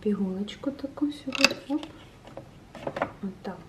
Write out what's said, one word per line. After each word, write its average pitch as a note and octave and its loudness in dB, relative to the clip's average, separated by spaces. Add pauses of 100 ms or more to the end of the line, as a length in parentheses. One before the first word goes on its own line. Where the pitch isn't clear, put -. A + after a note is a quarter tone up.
пігулочку G3+ 2
таку C#4 0
сюди. C4 4 (140)
Оп. D4 4 (1400)
Отак F#3+ -4 (120)